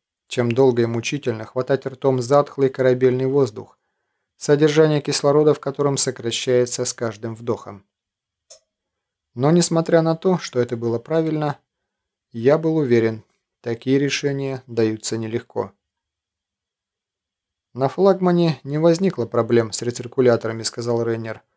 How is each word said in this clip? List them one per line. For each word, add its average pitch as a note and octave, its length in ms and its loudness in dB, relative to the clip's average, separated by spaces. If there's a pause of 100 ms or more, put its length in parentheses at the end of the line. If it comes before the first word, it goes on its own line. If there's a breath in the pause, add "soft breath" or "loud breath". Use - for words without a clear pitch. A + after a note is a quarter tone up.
(280)
чем A#2+ 240 -2
долго A#2+ 300 4
и A2+ 40 2
мучительно A2+ 600 -6
хватать C3 400 -4
ртом C3 360 -2
затхлый C#3 480 2
корабельный B2+ 580 2
воздух, A#2 500 -2 (580)
содержание D3+ 640 4
кислорода D3 540 2
в C#3 60 -6
котором C#3+ 380 -2
сокращается B2 880 -2
с - 80 -4
каждым A2+ 420 -8
вдохом. G#2 500 -8 (1500)
Но C3+ 160 0
несмотря E3 500 2
на D#3+ 140 0
то, F#3 240 0
что - 200 -6
это A#2+ 160 -2
было A#2 220 -2
правильно, D#3 600 -4 (720)
я A#2+ 260 2
был D#3+ 200 -2
уверен, A2+ 460 2 (380)
такие B2 380 -2
решения C#3 680 -4
даются A2+ 520 -2
нелегко. A2 540 -6 (2000)
"На C3 160 -2
флагмане F3+ 720 2
не C#3+ 160 -6
возникло E3 480 2
проблем A#2 440 0
с - 120 -8
рециркуляторами", — A#2 800 0
сказал A#2 400 -4
Рейнер. A2+ 400 -6 (140)